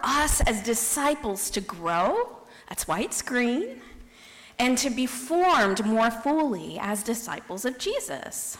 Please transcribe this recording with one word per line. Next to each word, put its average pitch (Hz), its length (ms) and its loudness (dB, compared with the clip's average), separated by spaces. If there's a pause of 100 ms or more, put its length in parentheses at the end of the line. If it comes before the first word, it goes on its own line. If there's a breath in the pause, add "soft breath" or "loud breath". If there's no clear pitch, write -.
us 294 380 2
as 214 240 2
disciples 233 840 0
to 208 100 -2
grow, 190 800 0 (300 loud breath)
that's - 200 -8
why 165 140 0
it's - 200 -4
green, 254 600 0 (760 loud breath)
and 254 200 4
to 269 120 0
be 254 160 0
formed 302 800 4
more 220 260 4
fully 226 720 0
as 208 240 -4
disciples 190 600 -6
of 254 140 -2
Jesus. - 800 -6